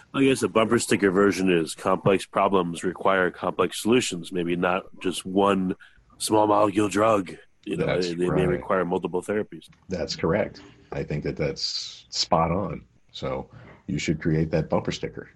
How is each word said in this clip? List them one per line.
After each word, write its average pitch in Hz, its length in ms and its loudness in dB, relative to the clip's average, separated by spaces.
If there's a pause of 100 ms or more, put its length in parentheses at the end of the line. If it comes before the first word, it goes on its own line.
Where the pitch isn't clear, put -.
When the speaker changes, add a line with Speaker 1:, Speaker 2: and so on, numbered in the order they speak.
(120)
Speaker 1:
I 135 120 2
guess 135 160 4
the 107 80 2
bumper 110 300 4
sticker 101 320 2
version 95 400 4
is 82 240 2
complex 95 520 0
problems 92 580 0
require 92 460 2
complex 90 500 -2
solutions, 101 520 0
maybe 87 240 -2
not 90 260 0 (180)
just 90 240 -4
one 95 520 0 (420)
small 107 280 2
molecule 104 440 2
drug. 101 460 2 (280)
You - 140 -6
know, 87 80 0
Speaker 2:
That's 90 220 0
Speaker 1:
they, 85 60 -4
they 90 140 0
Speaker 2:
right. 90 120 2
Speaker 1:
may 92 60 2
require 90 380 0
multiple 90 380 -4
therapies. 101 460 -6 (200)
Speaker 2:
That's 85 280 -6
correct. 95 440 -2 (320)
I 71 120 -6
think 76 200 -6
that - 120 -4
that's - 720 -6
spot - 400 0
on. 92 320 -4 (300)
So 131 360 -6 (380)
you 76 120 -4
should 80 220 -2
create 80 300 0
that 80 180 0
bumper - 240 -2
sticker - 440 -10